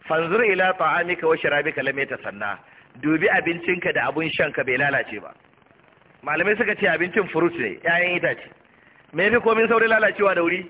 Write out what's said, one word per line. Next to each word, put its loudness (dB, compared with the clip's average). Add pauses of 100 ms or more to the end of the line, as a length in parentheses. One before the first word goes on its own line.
Fanzur 0
ila 2
ta'amika -2
wa 4
sharabika -2
lam -4
yatasanna." -8 (420)
Dubi 0
abincinka -2
da -2
abun -4
shanka 0
bai 0
lalace -2
ba. -16 (920)
Malamai 0
suka 0
ce -2
abincin 0
fruit 2
ne, -4
ƴaƴan 2
itace. -4 (640)
Me 2
yafi 4
komai 4
saurin 4
lalacewa 2
da 2
wuri? 0